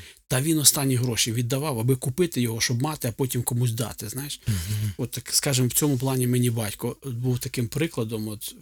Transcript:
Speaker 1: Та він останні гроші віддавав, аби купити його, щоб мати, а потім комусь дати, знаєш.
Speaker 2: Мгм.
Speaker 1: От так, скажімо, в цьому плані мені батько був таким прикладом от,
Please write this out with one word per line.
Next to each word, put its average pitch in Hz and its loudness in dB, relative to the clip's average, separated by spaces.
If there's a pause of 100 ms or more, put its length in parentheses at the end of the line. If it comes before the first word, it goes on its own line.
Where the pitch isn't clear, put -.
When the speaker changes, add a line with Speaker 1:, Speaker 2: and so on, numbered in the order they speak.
(280)
Speaker 1:
Та 131 2
він 156 2
останні 135 4
гроші 117 0
віддавав, 127 0
аби 127 2
купити 135 0
його, 113 0
щоб 120 0
мати, 151 -2
а 110 -2
потім 127 -2
комусь 120 2
дати, 110 -6
знаєш. 139 -8
Speaker 2:
Мгм. 104 -2
Speaker 1:
От 120 -4
так, - -10
скажімо, 131 2
в 120 -2
цьому 147 4
плані 131 0
мені 123 4
батько 113 -4
був 123 -2
таким 123 -4
прикладом 117 -2
от, 107 -10